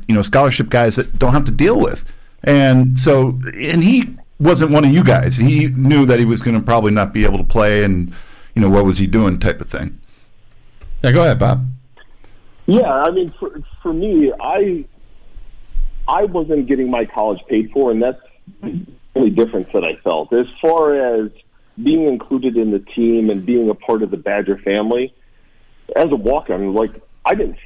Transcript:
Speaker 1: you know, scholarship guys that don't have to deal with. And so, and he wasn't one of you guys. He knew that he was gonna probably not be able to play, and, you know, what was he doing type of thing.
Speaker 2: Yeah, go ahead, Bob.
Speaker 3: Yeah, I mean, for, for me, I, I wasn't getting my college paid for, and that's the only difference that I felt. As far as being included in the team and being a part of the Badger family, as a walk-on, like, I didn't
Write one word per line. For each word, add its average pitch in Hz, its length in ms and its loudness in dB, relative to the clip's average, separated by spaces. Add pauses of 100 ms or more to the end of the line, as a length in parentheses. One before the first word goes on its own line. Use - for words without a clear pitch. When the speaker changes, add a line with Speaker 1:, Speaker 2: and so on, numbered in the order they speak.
Speaker 1:
you 113 80 2
know, 104 80 2
scholarship 135 460 0
guys 117 260 0
that - 240 -2
don't 123 140 4
have - 140 2
to 107 60 2
deal 165 280 2
with. - 240 -2 (400)
And 131 560 4
so, 131 300 4 (280)
and 160 240 0
he 240 340 2 (220)
wasn't 156 320 2
one 147 140 4
of 135 80 6
you 175 100 4
guys. - 360 2
He 131 320 4
knew 131 360 2
that 123 140 4
he 120 40 2
was 113 160 0
gonna 113 220 0
probably 107 300 2
not 101 200 0
be 107 120 0
able 101 140 4
to 90 60 0
play, 104 380 2
and, 90 300 -2 (420)
you 110 60 0
know, 101 80 4
what 101 160 4
was 95 140 2
he 98 80 0
doing 101 320 2
type 87 240 -2
of 82 60 -12
thing. - 300 -10 (1040)
Speaker 2:
Yeah, 127 100 2
go 170 100 4
ahead, 151 160 2
Bob. 123 280 0 (1000)
Speaker 3:
Yeah, 202 260 2
I 143 180 0
mean, 175 300 -4
for, 151 200 -10 (220)
for 170 120 -4
me, 165 440 0
I, 175 460 -4 (1200)
I 175 160 0
wasn't 160 420 -2
getting 131 240 -2
my 120 160 -2
college 110 420 -4
paid 110 240 -2
for, 135 180 0
and 113 120 0
that's 123 180 -2 (400)
the 180 240 -10 (300)
only 123 160 2
difference 110 420 -2
that 95 120 0
I 80 120 -4
felt. 78 360 -4
As 120 140 0 (140)
far 160 340 0 (300)
as 107 60 -10 (520)
being 156 240 0
included 127 500 -4
in 110 140 0
the 101 100 -2
team 113 500 -2
and 98 160 -4
being 117 240 0
a 101 40 -2
part 110 280 -4
of 98 80 -4
the 98 60 -6
Badger 98 420 -4
family, 110 560 -4 (840)
as 160 140 0
a 143 60 0
walk-on, 101 580 -4
like, 110 160 -2 (340)
I 165 100 0
didn't 214 320 -6